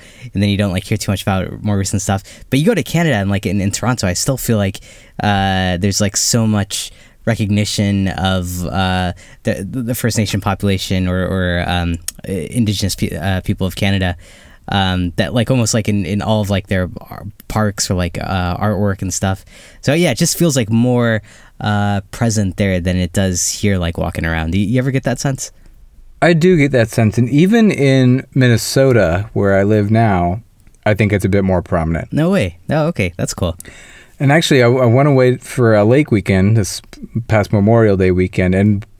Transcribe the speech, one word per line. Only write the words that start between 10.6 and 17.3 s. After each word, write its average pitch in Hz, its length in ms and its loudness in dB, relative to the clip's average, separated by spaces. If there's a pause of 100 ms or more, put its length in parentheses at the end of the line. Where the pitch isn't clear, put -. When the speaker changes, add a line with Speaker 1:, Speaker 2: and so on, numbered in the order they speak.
Speaker 1:
or, 90 180 -2
or, 87 420 -2
um, 87 280 -2 (300)
Indigenous 98 680 -2
pe-, 87 220 -4
uh, 92 240 -4
people 95 240 -4
of 90 100 -4
Canada, 95 400 -2 (520)
um, 92 480 0
that, 87 180 -4
like, 123 160 0
almost, 123 240 0
like, 107 160 -2
in, 101 160 0
in 101 160 -4
all 107 200 0
of, 101 100 -2
like, 95 160 -2
their 92 220 -2 (120)
ar-, - 240 -16 (220)